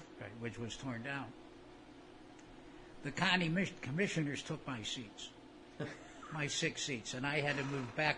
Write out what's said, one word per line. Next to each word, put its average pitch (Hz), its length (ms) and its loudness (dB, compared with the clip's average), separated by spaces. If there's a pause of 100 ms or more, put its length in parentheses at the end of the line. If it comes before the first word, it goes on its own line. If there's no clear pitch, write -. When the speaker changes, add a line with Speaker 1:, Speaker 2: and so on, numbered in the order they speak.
(200)
Speaker 1:
Right, 104 100 -6 (100)
which 117 180 -2
was 117 180 -2
torn 120 280 -2
down. 139 220 -2 (1800)
The 139 60 0
county 180 380 8
mis-, 170 320 4
commissioners 151 600 2
took - 240 -4
my 127 160 -2
seats, - 460 -4 (500)
Speaker 2:
<laughs> - 540 -8
Speaker 1:
my 151 140 2
six 143 360 2
seats, 123 320 -2
and 127 120 0
I 151 140 4
had 143 160 4
to 143 80 2
move 135 320 0
back 151 220 6